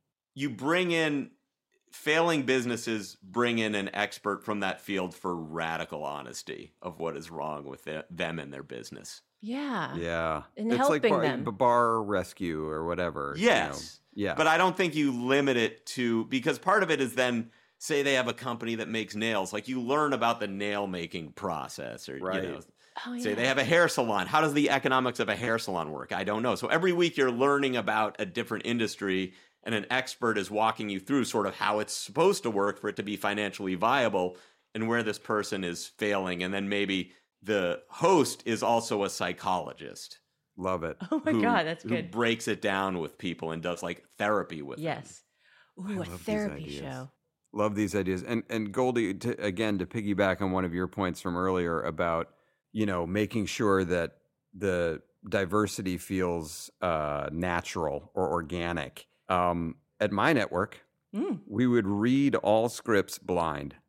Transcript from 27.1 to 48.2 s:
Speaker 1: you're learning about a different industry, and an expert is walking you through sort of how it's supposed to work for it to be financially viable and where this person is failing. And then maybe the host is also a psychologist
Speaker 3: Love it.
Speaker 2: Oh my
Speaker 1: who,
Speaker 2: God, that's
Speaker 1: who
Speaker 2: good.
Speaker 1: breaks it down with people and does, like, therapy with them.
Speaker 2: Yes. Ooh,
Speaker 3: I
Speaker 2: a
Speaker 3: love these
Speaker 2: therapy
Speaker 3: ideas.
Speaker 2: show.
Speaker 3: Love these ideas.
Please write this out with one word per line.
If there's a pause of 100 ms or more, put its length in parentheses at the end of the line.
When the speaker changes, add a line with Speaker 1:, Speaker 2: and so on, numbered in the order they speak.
Speaker 1:
you're
learning
about
a
different
industry, (320)
and
an
expert
is
walking
you
through
sort
of
how
it's
supposed
to
work
for
it
to
be
financially
viable (380)
and
where
this
person
is
failing.
And
then
maybe (300)
the
host
is
also
a
psychologist (400)
Speaker 3:
Love
it. (120)
Speaker 2:
Oh
my
Speaker 1:
who,
Speaker 2:
God,
that's
Speaker 1:
who
Speaker 2:
good.
Speaker 1:
breaks
it
down
with
people
and
does,
like, (140)
therapy
with
them.
Speaker 2:
Yes. (580)
Ooh,
Speaker 3:
I
Speaker 2:
a
Speaker 3:
love
these
Speaker 2:
therapy
Speaker 3:
ideas.
Speaker 2:
show. (440)
Speaker 3:
Love
these
ideas.